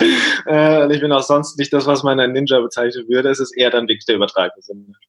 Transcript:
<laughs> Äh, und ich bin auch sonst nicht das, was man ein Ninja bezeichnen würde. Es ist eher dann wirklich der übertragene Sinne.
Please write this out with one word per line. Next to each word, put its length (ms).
<laughs> 200
Äh, 380
und 80
ich 100
bin 100
auch 120
sonst 340
nicht 160
das, 120
was 180
man 160
ein 140
Ninja 260
bezeichnen 480
würde. 220
Es 100
ist 180
eher 120
dann 180
wirklich 180
der 100
übertragene 460
Sinne. 240